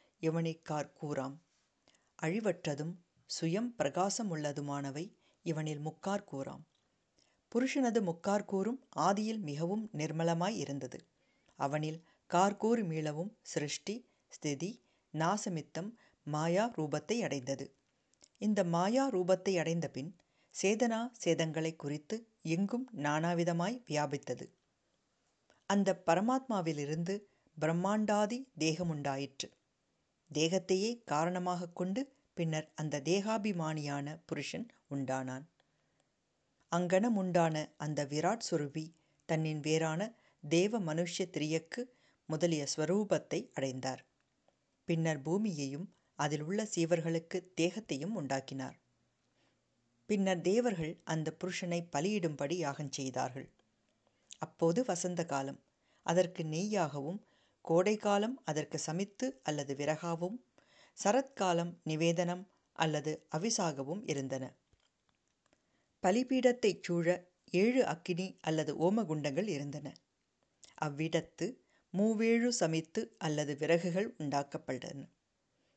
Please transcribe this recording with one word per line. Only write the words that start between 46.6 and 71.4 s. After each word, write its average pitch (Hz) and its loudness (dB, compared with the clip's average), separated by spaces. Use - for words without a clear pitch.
சீவர்களுக்கு 165 0
தேகத்தையும் 175 -2
உண்டாக்கினார். 135 -4
பின்னர் 190 2
தேவர்கள் 180 2
அந்த 160 -2
புருஷனை 175 -4
பலியிடும்படி 160 -2
யாகம் 147 -4
செய்தார்கள். 127 -4
அப்போது 170 0
வசந்த 180 -2
காலம், 139 -4
அதற்கு 175 4
நெய்யாகவும், 160 -2
கோடை 185 4
காலம் 208 2
அதற்கு 151 -2
சமித்து 185 -4
அல்லது 143 -2
விறகாகவும், 165 -2
சரத்காலம் 190 2
நிவேதனம் 170 0
அல்லது 151 0
அவிசாகவும் 160 -2
இருந்தன. 135 -4
பலிபீடத்தைச் 240 4
சூழ 170 2
ஏழு 240 6
அக்கினி 175 -2
அல்லது 156 0
ஓமகுண்டங்கள் 160 0
இருந்தன. 143 -6
அவ்விடத்து 160 -2